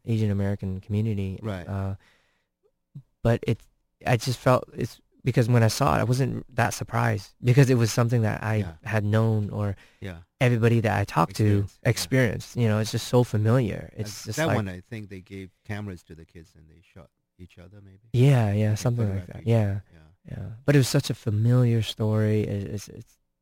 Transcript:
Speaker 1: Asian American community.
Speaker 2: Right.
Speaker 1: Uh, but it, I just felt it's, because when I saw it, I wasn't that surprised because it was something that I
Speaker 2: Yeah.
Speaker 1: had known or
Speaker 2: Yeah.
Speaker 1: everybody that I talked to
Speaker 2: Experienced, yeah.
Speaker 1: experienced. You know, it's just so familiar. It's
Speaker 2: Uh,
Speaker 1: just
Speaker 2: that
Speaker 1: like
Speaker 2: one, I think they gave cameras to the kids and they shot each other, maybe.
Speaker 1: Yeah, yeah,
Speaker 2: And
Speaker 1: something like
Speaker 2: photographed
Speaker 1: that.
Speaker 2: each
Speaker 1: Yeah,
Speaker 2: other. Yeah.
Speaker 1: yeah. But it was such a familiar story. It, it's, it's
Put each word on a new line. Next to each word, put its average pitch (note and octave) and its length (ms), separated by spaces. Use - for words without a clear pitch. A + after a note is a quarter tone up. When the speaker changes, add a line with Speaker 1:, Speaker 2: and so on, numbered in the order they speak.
Speaker 1:
Asian A2 260
American G2 500
community. G#2 600
Speaker 2:
Right. G2 260
Speaker 1:
Uh, G2 280
but A#2 240
it, A#2 120
I B2 120
just A#2 220
felt - 340
it's, - 260
because B2 260
when B2 140
I A2 40
saw C#3 300
it, - 20
I G#2+ 60
wasn't B2 400
that A#2 180
surprised A#2 600
because B2 260
it C3 60
was A2+ 160
something A#2+ 300
that G#2+ 220
I G#2+ 140
Speaker 2:
Yeah. F#2 140
Speaker 1:
had G#2+ 180
known G#2+ 460
or G#2 260
Speaker 2:
Yeah. F2+ 200
Speaker 1:
everybody A#2 420
that G2+ 160
I G2+ 60
talked - 340
to A2 60
Speaker 2:
Experienced, G2+ 400
yeah. - 60
Speaker 1:
experienced. A#2 680
You A#2+ 140
know, G#2+ 100
it's G#2+ 120
just - 180
so B2 160
familiar. A2 720
It's G#2 260
Speaker 2:
Uh, - 40
Speaker 1:
just A2 100
Speaker 2:
that D#3+ 100
Speaker 1:
like E3+ 80
Speaker 2:
one, G2+ 140
I F2+ 120
think G#2+ 280
they F#2+ 100
gave F#2+ 320
cameras G2+ 380
to E2 120
the E2 100
kids - 300
and D#2 140
they D#2+ 120
shot - 280
each F2+ 200
other, F#2 260
maybe. G2 300
Speaker 1:
Yeah, A#2+ 400
yeah, G#2+ 160
Speaker 2:
And A2 100
Speaker 1:
something A#2+ 300
like F#2+ 160
Speaker 2:
photographed - 80
Speaker 1:
that. - 80
Speaker 2:
each - 60
Speaker 1:
Yeah, A2+ 160
Speaker 2:
other. G2 200
Yeah. D#2 440
Speaker 1:
yeah. F#2+ 80
But C#3+ 100
it D3 40
was B2+ 80
such - 220
a C#3 60
familiar A#2 680
story. G#2+ 640
It, G2+ 240
it's, - 200
it's - 300